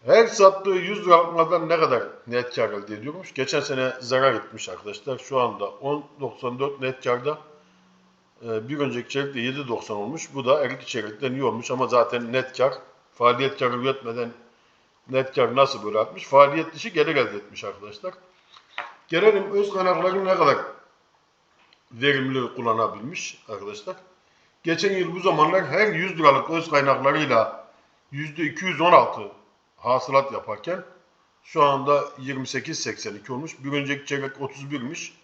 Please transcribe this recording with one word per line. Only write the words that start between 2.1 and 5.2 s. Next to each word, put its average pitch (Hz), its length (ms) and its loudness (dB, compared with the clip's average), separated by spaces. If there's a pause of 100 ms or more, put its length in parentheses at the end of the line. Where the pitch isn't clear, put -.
net 120 280 -4
kar 117 160 0
elde 104 240 -10
ediyormuş? 147 400 -12
Geçen 160 260 -2
sene 131 400 -2
zarar 131 340 2
etmiş - 340 -10
arkadaşlar. 104 500 -10
Şu 135 220 -2